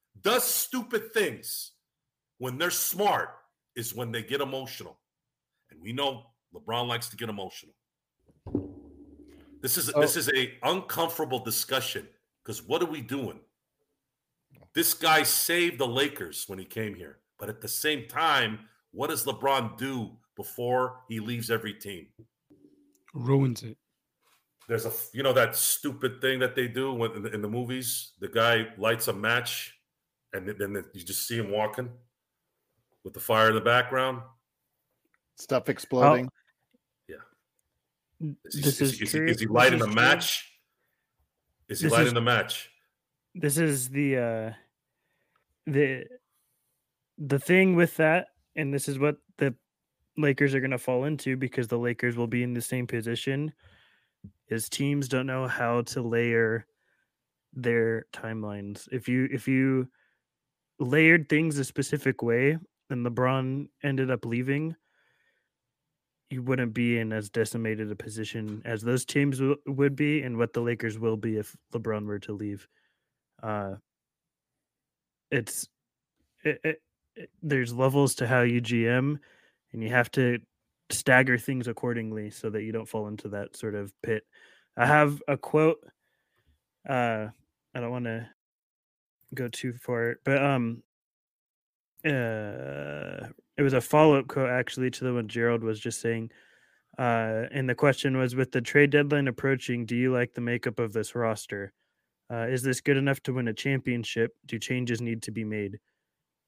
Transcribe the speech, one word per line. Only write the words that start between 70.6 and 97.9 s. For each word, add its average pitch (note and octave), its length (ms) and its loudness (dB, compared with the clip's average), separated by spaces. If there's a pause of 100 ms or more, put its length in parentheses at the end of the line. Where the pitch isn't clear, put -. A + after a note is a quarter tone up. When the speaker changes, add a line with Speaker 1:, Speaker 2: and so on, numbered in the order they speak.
Speaker 4:
Lakers A2+ 380 -2
will A2 180 0
be A2 200 -2
if - 180 -6 (180)
LeBron G#2+ 320 -4
were G#2 140 -4
to G#2 140 -10
leave. G2+ 340 -8 (760)
Uh, G#2 340 -4 (1600)
it's, B2 360 -4 (760)
it, D3 200 -2
it, D#3 180 -4 (340)
it, - 140 -18 (120)
there's C3 320 0
levels C3+ 420 4
to B2 120 -2
how B2+ 140 4
you A#2+ 200 4
G A#2 260 2
M, C3+ 320 2 (520)
and A2+ 120 -8
you A2 60 -4
have B2 220 4
to B2 280 2 (500)
stagger B2+ 480 6
things B2 300 -4
accordingly A2 640 -4
so A2 200 -8
that G#2+ 140 -4
you A2 80 -6
don't A2 160 -6
fall G#2+ 200 -6
into G#2+ 220 -10
that G2+ 260 -8
sort G#2+ 200 -6
of G2+ 180 -8 (100)
pit. A2 200 -2 (540)
I A#2+ 80 4
have D3 420 6
a C#3 100 0
quote. D#3 420 4 (1080)
Uh, A#2 400 0 (460)
I C3 60 -8
don't A#2+ 120 -4
wanna A#2 380 -6 (1040)
go B2+ 140 -4
too A#2+ 260 -6
far, A#2+ 500 -4
but, C3+ 180 2
um, A#2+ 420 0 (1200)
uh, D2 1200 -4 (300)
it C#3+ 60 2
was C3+ 100 4
a B2 80 4
follow-up D3 460 6
quote C3 220 0
actually B2+ 420 0
to - 120 -8
the B2+ 100 0
one A#2+ 140 -2
Gerald A#2 360 0
was A2 160 -2
just A#2 200 -6
saying. A2+ 320 -2 (640)
Uh, A2+ 540 0
and C3 160 -2
the B2 80 0
question C3+ 420 2